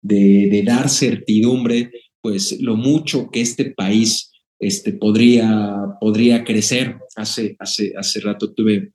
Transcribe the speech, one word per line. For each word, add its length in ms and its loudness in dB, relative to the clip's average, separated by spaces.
de, 500 4
de 120 2
dar 260 0
certidumbre, 1000 0
pues, 400 -6
lo 140 -2
mucho 560 0
que 100 -4
este 300 -4
país, 600 0
este, 320 -4
podría, 840 2
podría 440 2
crecer. 540 -2
Hace, 420 -6
hace, 400 -6
hace 220 -6
rato 340 -6
tuve 420 0